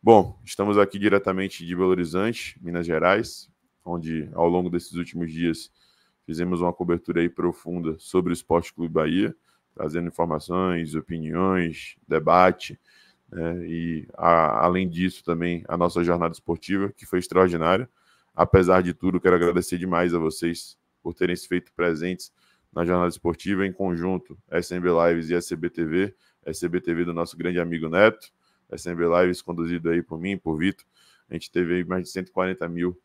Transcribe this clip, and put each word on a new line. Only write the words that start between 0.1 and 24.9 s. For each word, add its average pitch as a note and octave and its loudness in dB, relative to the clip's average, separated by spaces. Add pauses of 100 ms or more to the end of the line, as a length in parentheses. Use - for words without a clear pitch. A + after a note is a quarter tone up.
estamos G2+ 0
aqui G2+ 4
diretamente F#2+ 0
de F2 -6
Belo F#2 2
Horizonte, F#2 -2
Minas F2 -6
Gerais, F2 0 (320)
onde, E2 -6
ao E2+ 2
longo F2+ 2
desses F2 -6
últimos E2+ -6
dias, E2 -4 (560)
fizemos F2 -4
uma F2 0
cobertura F2 -2
aí E2+ 2
profunda E2+ -4
sobre F2+ -2
o - 0
Esporte E2+ -2
Clube E2 -6
Bahia, E2 0 (400)
trazendo E2+ -6
informações, E2+ -4
opiniões, E2 -4 (100)
debate, E2+ 4 (500)
né? E2+ -8
E, E2 -6
a-, D#2+ 4
além F2+ 2
disso, F2 -4
também F2 -4
a E2+ -6
nossa F2 0
jornada E2+ 0
esportiva, G2 -4
que - -20
foi F2+ -2
extraordinária. F2+ 2 (440)
Apesar F#2 6
de F2 -2
tudo, F#2 -2
quero F2+ 6
agradecer F2 0
demais F2 0
a F2 0
vocês E2 -4 (260)
por E2+ -8
terem F2+ -2
se - -14
feito - -6
presentes F2 -4 (420)
na E2+ -2
jornada F2 2
esportiva, F#2 -4
em F#2 -6
conjunto, F#2 -4 (120)
S F2 -4
M F2+ -6
B F2 2
Lives E2+ 2